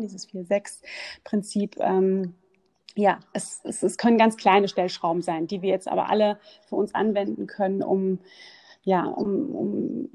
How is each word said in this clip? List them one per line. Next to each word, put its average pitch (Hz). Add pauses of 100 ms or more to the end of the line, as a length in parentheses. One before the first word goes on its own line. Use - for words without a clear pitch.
dieses 190
vier 185
sechs 202 (400)
Prinzip. 208
Ähm, 190 (600)
ja, 196 (120)
es, -
es, -
es 214
können 233
ganz 226
kleine 196
Stellschrauben 180
sein, 165
die 180
wir 190
jetzt 190
aber -
alle 208 (300)
für -
uns 208
anwenden 202
können, 196
um, 190 (640)
ja, 185
um, -
um -